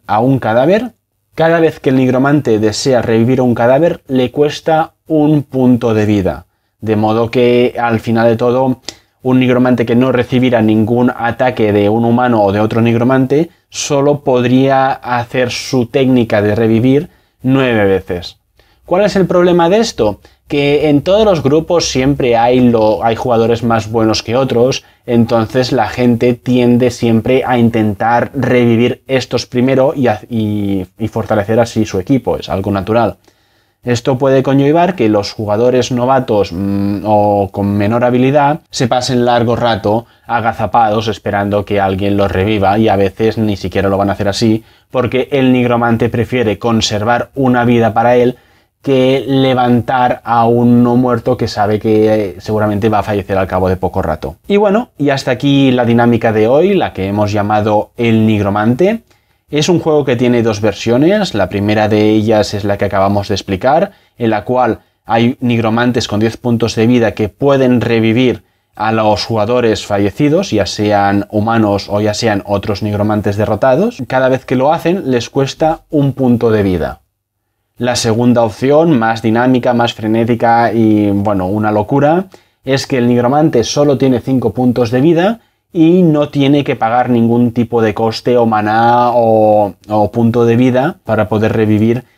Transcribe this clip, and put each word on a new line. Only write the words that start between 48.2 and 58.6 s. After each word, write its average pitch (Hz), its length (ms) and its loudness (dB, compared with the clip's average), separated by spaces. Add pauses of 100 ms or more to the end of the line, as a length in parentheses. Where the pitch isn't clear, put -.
que 131 440 0
levantar 127 1000 0
a 117 220 0
un 120 360 4
no 120 140 2
muerto 123 400 0
que 120 100 -4
sabe 107 320 -2
que, 107 360 2
eh, 104 260 -4
seguramente 107 480 -2
va 104 100 0
a 95 60 -2
fallecer 101 340 -4
al 95 80 -2
cabo 92 220 -2
de 92 80 0
poco 92 260 -4
rato. 78 340 -6 (120)
Y 202 80 2
bueno, 208 420 0
y 143 120 0
hasta 135 200 -4
aquí 139 400 2
la 123 140 0
dinámica 117 480 2
de 107 160 2
hoy, 170 260 2
la 117 180 -2
que 95 140 -6
hemos 101 240 -2
llamado 107 640 -2
el 113 300 2
nigromante. 110 760 0 (480)